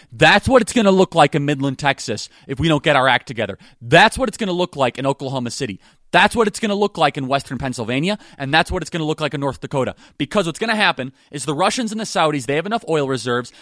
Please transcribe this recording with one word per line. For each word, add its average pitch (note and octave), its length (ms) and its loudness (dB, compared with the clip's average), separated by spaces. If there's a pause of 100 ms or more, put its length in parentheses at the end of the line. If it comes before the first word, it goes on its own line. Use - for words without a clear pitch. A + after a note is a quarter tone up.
(120)
That's D#3 340 4
what B3+ 140 6
it's - 140 -2
gonna G#3+ 160 4
look F#3+ 240 4
like D3+ 200 4
in C#3+ 120 0
Midland, C#3 320 -2
Texas C3 500 -4 (180)
if C3+ 140 -8
we E3 80 0
don't D3 140 2
get D3 140 4
our C3 120 4
act A#2+ 180 2
together. G#2 320 -6 (220)
That's E3+ 380 4
what B3 100 -2
it's - 80 -8
gonna G3 160 -4
look F3 240 -4
like C3 220 0
in C3+ 80 -4
Oklahoma C3+ 440 -4
City. G#2+ 300 -8 (300)
That's F#3 260 4
what A3+ 100 4
it's - 140 -6
gonna G#3 140 -2
look G3+ 240 -2
like D3 180 2
in C#3 100 -6
Western C3+ 300 -4
Pennsylvania, C3 640 -4 (180)
and C#3 160 -8
that's E3 180 2
what F#3 120 -6
it's - 80 -14
gonna E3 140 -6
look D3+ 180 -4
like D3 100 -4
in D3 80 -6
North C3+ 200 -6
Dakota. B2+ 340 -4 (240)
Because F3 260 -2
what's D#3+ 140 -8
gonna A3+ 180 -2
happen E3+ 380 -2 (160)
is C#3 160 -12
the D3+ 80 -2
Russians G#3 380 -2
and A3 80 -8
the A3 40 -6
Saudis, D3+ 400 0
they C#3 120 -2
have E3 100 -2
enough A3 240 -6
oil D3+ 180 0
reserves, B2 540 -2